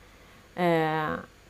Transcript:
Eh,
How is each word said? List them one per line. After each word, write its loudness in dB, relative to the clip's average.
Eh, 0